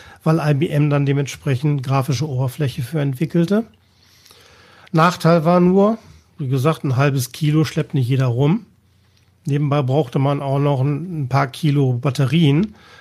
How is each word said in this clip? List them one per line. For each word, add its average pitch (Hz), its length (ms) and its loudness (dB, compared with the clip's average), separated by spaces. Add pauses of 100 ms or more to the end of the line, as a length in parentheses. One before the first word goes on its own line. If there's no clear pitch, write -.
(240)
weil 160 140 2
I 151 160 0
B 135 140 0
M 147 220 0
dann 143 160 0
dementsprechend 139 760 -2
grafische 135 460 -2
Oberfläche 131 540 -4
für 151 180 -6
entwickelte. 165 640 0 (1300)
Nachteil 170 520 2
war 175 160 4
nur, 196 380 4 (400)
wie 139 100 -6
gesagt, 139 360 0
ein 131 120 0
halbes 135 360 0
Kilo 151 320 0
schleppt - 300 -4
nicht 127 140 0
jeder 131 180 0
rum. 143 400 0 (800)
Nebenbei 147 360 0
brauchte 139 360 -2
man 139 240 0
auch 139 160 -2
noch 143 220 0
ein, 147 420 -4
ein 127 60 -6
paar 139 180 0
Kilo 139 480 0
Batterien, 143 800 0 (260)